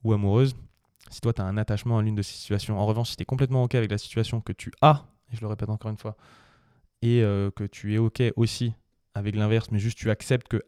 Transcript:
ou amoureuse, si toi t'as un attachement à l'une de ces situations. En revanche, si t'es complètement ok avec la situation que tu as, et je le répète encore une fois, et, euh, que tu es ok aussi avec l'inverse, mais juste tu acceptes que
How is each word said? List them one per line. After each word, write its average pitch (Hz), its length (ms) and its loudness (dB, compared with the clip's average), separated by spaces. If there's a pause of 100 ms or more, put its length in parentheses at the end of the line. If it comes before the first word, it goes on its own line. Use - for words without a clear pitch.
ou 110 80 2
amoureuse, 107 420 2 (560)
si - 100 -18
toi 113 120 0
t'as 101 120 -4
un 95 120 -2
attachement 107 420 0
à 107 40 2
l'une 110 120 0
de 101 80 0
ces - 120 -10
situations. 101 440 -4
En 104 80 0
revanche, 110 240 0
si - 60 -10
t'es - 80 -6
complètement 131 400 0
ok 120 100 0
avec 113 160 0
la 104 80 -2
situation 113 420 -4
que - 120 -6
tu - 180 -12 (100)
as, 151 240 6 (280)
et 117 40 -8
je 113 40 -10
le 110 80 -6
répète 104 200 -4
encore 110 220 -4
une 107 80 -6
fois, 110 180 -10 (880)
et, 117 200 4
euh, 101 280 2
que 104 140 -6
tu 104 300 -6
es 110 40 2
ok 113 240 2 (140)
aussi 117 360 0 (420)
avec 101 220 -4
l'inverse, 107 340 2
mais 107 80 0
juste 113 200 -2
tu 110 120 0
acceptes - 380 0
que 113 200 -2